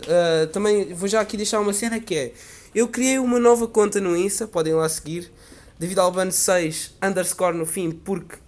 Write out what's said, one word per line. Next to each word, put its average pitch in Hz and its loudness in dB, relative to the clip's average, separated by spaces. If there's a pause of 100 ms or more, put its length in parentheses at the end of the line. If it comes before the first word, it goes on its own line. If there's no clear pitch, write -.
ah, 165 2
também 196 0
vou 180 -4
já 214 2
aqui 208 -6
deixar 214 -2
uma 208 0
cena 226 -4
que 180 -6
é, 127 -4 (400)
eu 233 2
criei 254 0
uma 247 2
nova 240 6
conta 208 2
no 175 0
Insta, 202 -2
podem 160 0
lá 160 2
seguir, 160 -8 (480)
David 180 -2
Albano 185 2
seis 175 0
underscore 180 0
no 160 -4
fim, 170 -4
porque, 170 -8 (120)